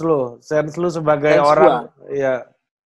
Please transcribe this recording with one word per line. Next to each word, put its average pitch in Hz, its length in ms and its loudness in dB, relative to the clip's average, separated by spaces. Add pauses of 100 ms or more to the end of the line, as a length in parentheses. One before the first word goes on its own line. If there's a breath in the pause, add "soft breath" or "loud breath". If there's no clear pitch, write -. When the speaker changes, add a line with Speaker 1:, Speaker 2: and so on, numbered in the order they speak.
Speaker 1:
lu. 131 400 0
Sense 151 320 -2
lu 170 160 -2
sebagai 151 400 0
Speaker 2:
Sense 147 160 2
Speaker 1:
orang, 151 400 2
Speaker 2:
gua. - 240 -20
Speaker 1:
ya. 135 220 -2 (560)